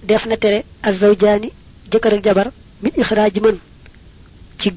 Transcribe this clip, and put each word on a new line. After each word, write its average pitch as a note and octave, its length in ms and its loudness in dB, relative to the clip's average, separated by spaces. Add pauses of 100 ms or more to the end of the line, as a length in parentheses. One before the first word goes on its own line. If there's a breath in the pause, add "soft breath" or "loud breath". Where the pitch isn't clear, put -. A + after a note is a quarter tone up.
def G#3+ 240 -2
na A3+ 120 -2
tere G#3 260 0 (180)
azawjaani G#3 680 2 (400)
jëkkër A3 220 2
ak G3+ 100 -4
jabar G3+ 240 2 (340)
min G#3 140 -2
ixraaji G#3+ 440 0
man G#3+ 180 2 (1000)
ci G3+ 180 -2